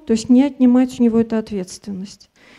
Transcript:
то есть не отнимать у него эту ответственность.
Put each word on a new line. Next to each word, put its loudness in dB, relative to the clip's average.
то 0
есть -2
не 6
отнимать 0
у -2
него 2
эту -4
ответственность. -12